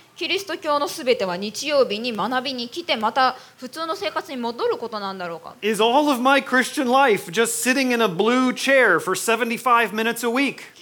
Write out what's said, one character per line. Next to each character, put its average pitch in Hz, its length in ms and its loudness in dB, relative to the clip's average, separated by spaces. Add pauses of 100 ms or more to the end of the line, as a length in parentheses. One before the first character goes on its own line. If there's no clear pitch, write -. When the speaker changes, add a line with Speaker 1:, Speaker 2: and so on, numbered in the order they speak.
(160)
Speaker 1:
キ 330 120 -6
リ 339 100 0
ス 392 80 -8
ト 330 120 -6
教 294 200 0
の 370 120 -2
す 311 160 -10
べ 247 100 4
て - 80 -4
は 180 140 -4
日 214 320 -8
曜 277 160 4
日 202 140 -4
に 240 120 -4
学 226 320 -2
び 269 100 -6
に 240 140 -8
来 339 160 -12
て、 294 140 -2
ま 220 160 -2
た 262 240 2 (200)
普 254 120 -14
通 320 160 -10
の 330 100 -4
生 403 160 -6
活 370 180 -6
に 269 80 -10
戻 240 300 -4
る 440 100 -2
こ 226 120 -8
と 214 100 -8
な 196 140 -8
ん 190 40 -12
だ 180 100 -8
ろ 170 100 -8
う - 20 -14
か。 - 240 -18
Speaker 2:
Is 208 180 0
all 277 300 4
of 240 100 0
my 269 220 4
Christian 254 480 0
life 254 400 4
just 226 320 -2
sitting 254 300 2
in 233 80 2
a 220 60 4
blue 233 460 2
chair 247 460 4
for 180 180 -4
seventy-five 233 760 0
minutes 226 320 -2
a 233 80 0
week? 254 260 0 (240)